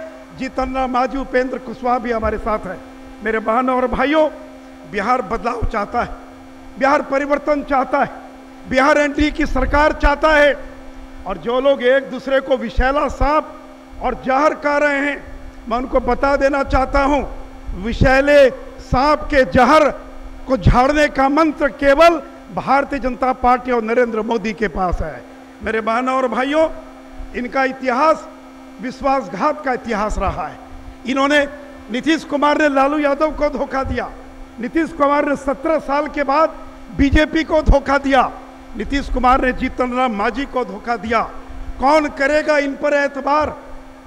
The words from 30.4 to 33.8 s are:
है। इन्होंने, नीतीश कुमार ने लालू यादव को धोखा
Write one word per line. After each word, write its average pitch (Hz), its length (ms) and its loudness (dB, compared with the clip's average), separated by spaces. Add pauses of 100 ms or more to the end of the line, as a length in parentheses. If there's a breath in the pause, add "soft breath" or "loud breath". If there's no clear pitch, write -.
है। 135 100 -14 (500)
इन्होंने, 277 400 2 (440)
नीतीश 269 320 0
कुमार 294 340 2
ने 302 120 4
लालू 277 300 2
यादव 294 340 2
को 294 160 0
धोखा 269 340 -4